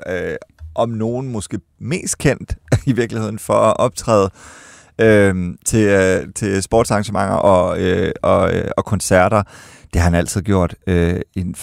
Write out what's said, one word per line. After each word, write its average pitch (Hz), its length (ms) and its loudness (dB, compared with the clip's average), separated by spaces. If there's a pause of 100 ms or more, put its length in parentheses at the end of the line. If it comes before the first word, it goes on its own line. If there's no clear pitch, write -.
øh, 87 260 -6 (400)
om 117 140 -2
nogen 117 400 -4
måske 107 300 -8 (220)
mest - 380 -6
kendt - 380 -2 (140)
<laughs> - 160 0
i 131 60 2
virkeligheden 110 460 -4
for - 160 -2
at 110 240 4
optræde, 107 520 0 (720)
øhm, 98 640 4
til, 110 240 2
øh, 95 460 2
til 98 280 -2
sportsarrangementer 101 720 0
og, 90 460 2
øh, 92 320 0 (100)
og, 92 320 2
øh, 87 220 -4
og - 80 -2
koncerter. 98 580 2 (500)
Det 90 80 0
har 87 100 4
han 85 40 4
altid 87 280 0
gjort. 92 320 0 (120)
Øh, 87 340 0 (160)
en, 90 260 -6